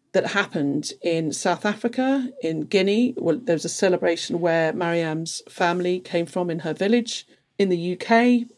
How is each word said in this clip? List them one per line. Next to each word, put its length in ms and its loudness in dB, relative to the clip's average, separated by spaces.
that 140 2
happened 640 -2
in 280 0
South 340 -2
Africa, 640 -2
in 200 -2
Guinea. 560 2
Well, 200 0
there 180 0
was 100 -4
a 40 -4
celebration 720 0
where 340 2
Mariam's 760 -2
family 500 0
came 260 -2
from 240 -4
in 100 -4
her 140 -4
village. 540 0
In 100 2
the 80 2
U 200 -4
K, 480 4